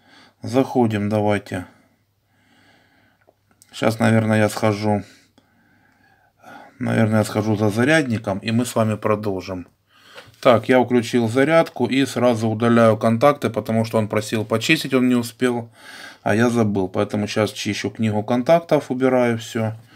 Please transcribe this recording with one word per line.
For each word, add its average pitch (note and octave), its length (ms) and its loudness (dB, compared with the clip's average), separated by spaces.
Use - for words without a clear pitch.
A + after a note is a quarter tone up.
заходим, A2 680 0
давайте. G#2 560 -2
Сейчас, A2+ 260 -2
наверное, A2 400 2
я G#2+ 100 2
схожу. G#2 540 -2
Наверное, A2+ 420 0
я G#2 40 2
схожу G#2+ 320 -2
за G#2+ 140 0
зарядником, A#2+ 720 0
и G#2+ 120 -4
мы A#2 140 0
с - 100 -12
вами A2 200 0
продолжим. G2 720 -4
Так, A#2 280 4
я B2+ 140 6
включил A#2+ 460 0
зарядку C3+ 560 2
и C3 200 0
сразу A#2 440 0
удаляю A2+ 480 4
контакты, A#2 520 2
потому A2 360 -2
что A2+ 120 -4
он G#2+ 100 0
просил G#2+ 380 -4
почистить, C3 480 -2
он B2+ 140 2
не B2 80 2
успел, A#2+ 560 -4
а - 140 -2
я A#2 140 2
забыл. G2+ 400 0
Поэтому G#2 380 -4
сейчас G#2 240 -2
чищу G#2+ 400 -6
книгу G#2+ 320 -2
контактов, C#3+ 680 0
убираю B2+ 460 2
все. A2+ 360 -6